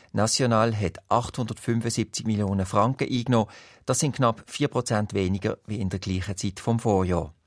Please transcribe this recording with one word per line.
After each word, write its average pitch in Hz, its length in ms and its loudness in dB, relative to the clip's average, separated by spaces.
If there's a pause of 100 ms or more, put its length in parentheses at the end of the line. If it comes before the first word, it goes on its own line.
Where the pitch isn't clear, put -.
(140)
National 113 640 2
hat 95 220 -4 (100)
achthundertfünfundsiebzig 113 1160 -2
Millionen 101 400 0
Franken 113 440 2
eingenommen. 120 400 2 (360)
Das 131 140 0
sind 143 160 0
knapp 117 300 2
vier - 240 -2
Prozent 107 440 0
weniger 98 440 0 (100)
wie 107 120 -6
in 95 100 -2
der 95 100 -4
gleichen 92 360 -4
Zeit - 260 -6
vom 117 180 0
Vorjahr. 90 540 0 (140)